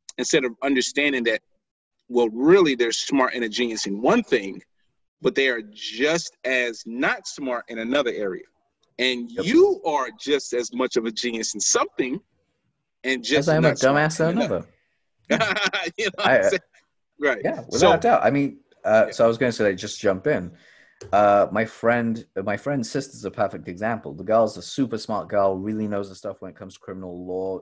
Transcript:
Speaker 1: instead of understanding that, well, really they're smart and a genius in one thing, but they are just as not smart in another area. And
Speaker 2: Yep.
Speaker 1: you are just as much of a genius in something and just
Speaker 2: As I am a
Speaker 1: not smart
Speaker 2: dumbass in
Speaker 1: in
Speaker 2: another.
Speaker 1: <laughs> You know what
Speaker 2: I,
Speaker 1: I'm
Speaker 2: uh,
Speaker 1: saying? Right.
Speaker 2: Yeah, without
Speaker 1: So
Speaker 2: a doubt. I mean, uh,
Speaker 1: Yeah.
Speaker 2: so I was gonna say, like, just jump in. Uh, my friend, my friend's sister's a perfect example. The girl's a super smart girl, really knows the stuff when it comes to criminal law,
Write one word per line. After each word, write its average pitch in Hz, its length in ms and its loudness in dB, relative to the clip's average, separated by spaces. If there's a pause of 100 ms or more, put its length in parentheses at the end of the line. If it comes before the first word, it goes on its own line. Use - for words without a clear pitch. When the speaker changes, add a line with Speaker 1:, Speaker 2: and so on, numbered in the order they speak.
(180)
Speaker 1:
instead 135 260 0
of 120 80 -4 (100)
understanding 139 640 0
that, 110 160 0 (680)
well, 120 220 2
really 151 440 6
they're 117 180 2
smart - 420 0
and 120 100 -4
a 110 40 -2
genius 110 380 -4
in 101 140 -6
one 202 220 2
thing, 98 400 -2 (580)
but 123 140 0
they 135 140 2
are 117 140 -2 (100)
just 147 720 -4
as 123 420 -2
not 143 400 -4
smart 127 420 -6
in 113 120 -10
another 123 320 0
area. 95 320 -6 (540)
And 123 320 -2
Speaker 2:
Yep. 117 140 -6
Speaker 1:
you 202 400 4
are 143 240 0 (120)
just 139 340 -2
as 120 180 -2
much 123 240 -2
of 113 100 0
a 117 40 -4
genius 113 440 -4
in 104 60 -8
something 185 600 -2 (840)
and 127 200 -2
just 139 160 2
Speaker 2:
As 156 80 -2
I 156 80 4
am 160 80 4
a 156 40 6
Speaker 1:
not 135 100 0
smart 135 180 4
Speaker 2:
dumbass 156 240 2
in 160 100 2
Speaker 1:
in 190 80 -2
Speaker 2:
another. 110 280 -2 (640)
Speaker 1:
<laughs> - 20 0
You 151 60 2
know 202 800 -2
what 196 100 2
Speaker 2:
I, 131 120 6
Speaker 1:
I'm 95 60 2
Speaker 2:
uh, - 60 4
Speaker 1:
saying? 190 100 0 (580)
Right. 139 260 0
Speaker 2:
Yeah, 302 180 -4
without - 180 -10
Speaker 1:
So 185 120 8
Speaker 2:
a 165 60 4
doubt. - 260 4
I 117 60 4
mean, 139 300 -2 (240)
uh, 107 220 6
Speaker 1:
Yeah. - 60 -6
Speaker 2:
so 120 120 2
I 117 40 8
was 117 100 0
gonna 123 140 0
say, 110 120 0
like, 98 120 2
just 101 240 -10
jump 95 260 0
in. 92 260 -2 (600)
Uh, 101 380 6
my 107 140 0
friend, 117 600 0 (200)
my 104 120 -2
friend's 135 320 -4
sister's 135 360 -8
a 95 60 -6
perfect 95 360 -4
example. 98 480 -6
The 90 80 -12
girl's 107 340 2
a 90 60 -14
super 113 360 -4
smart 98 300 -6
girl, 98 280 2
really 107 320 -4
knows 101 200 -6
the 95 60 -18
stuff 98 260 -12
when 92 120 -16
it - 40 -20
comes 95 180 -18
to - 60 -20
criminal 90 460 -14
law, 92 360 -6